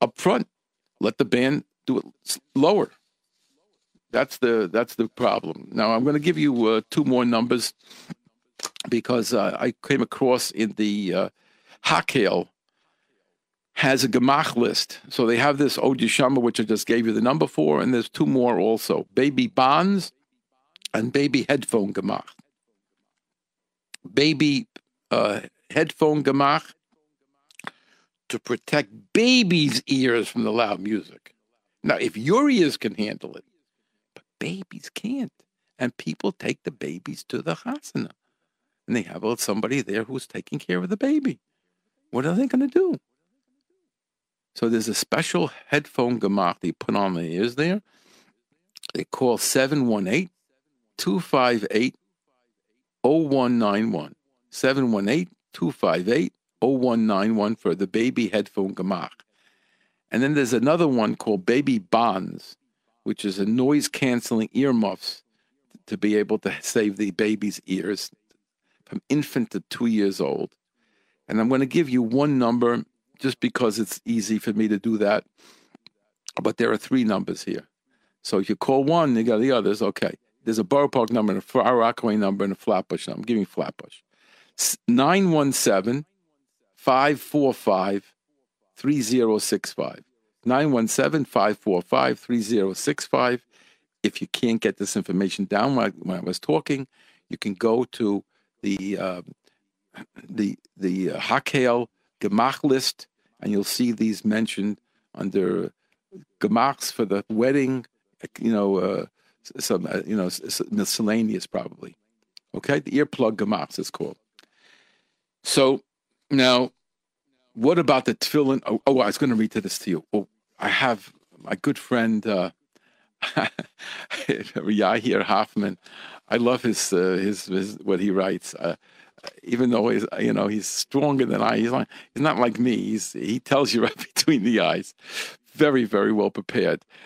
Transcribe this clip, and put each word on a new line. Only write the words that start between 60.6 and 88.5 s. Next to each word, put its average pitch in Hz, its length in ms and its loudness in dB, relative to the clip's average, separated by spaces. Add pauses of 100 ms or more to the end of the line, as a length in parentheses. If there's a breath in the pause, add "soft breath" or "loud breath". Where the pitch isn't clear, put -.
one 113 280 2
called 101 300 -2
Baby 127 340 2
Bonds, 95 760 -2 (480)
which 110 220 -6
is 98 140 -4
a 98 60 0
noise-canceling 127 1080 0
earmuffs 117 680 0 (640)
to 104 100 -8
be 104 180 0
able 104 240 0
to 92 220 -4
save 107 340 0
the 101 160 -2
baby's 104 540 -2
ears 95 460 -6 (760)
from - 240 -10
infant 135 420 -2
to 98 80 -6 (100)
two 120 180 -4
years 101 340 2
old. - 340 -4 (720)
And 110 140 0
I'm 117 80 2
gonna 135 160 2
give 143 240 0
you 127 120 2
one 131 380 2
number 120 460 2 (340)
just 131 220 -4
because 113 380 0
it's - 260 -4
easy 110 340 -2
for 110 140 -4
me 107 160 0
to 104 100 0
do 110 180 -2
that. 101 280 0 (1160 soft breath)
But 107 140 -2
there 117 160 0
are 107 60 0
three 127 260 0
numbers 95 400 -2
here. - 240 -8 (540)
So - 160 -2
if 98 100 0
you 104 80 -2
call 135 300 0
one, 156 300 2
you 113 80 2
got 113 160 2
the 135 120 2
others. 104 300 0
Okay. 101 320 -2 (320)
There's 113 140 0
a 107 40 0
Borough 143 240 4
Park 117 240 0
number 107 220 2
and 98 60 -2
a - 20 -8
Far 123 340 2
Rockaway 117 400 2
number 101 300 0
and 98 80 -2
a - 20 -4
Flatbush - 520 -2
number. 90 120 -10
I'm 101 60 -12
giving 110 180 0
Flatbush. - 540 -8 (600 soft breath)
S-, - 200 -2 (100)
nine 165 440 4
one 143 200 4
seven, 120 540 0 (680)
five 135 440 2
four 139 340 0
five, 98 600 -2 (640)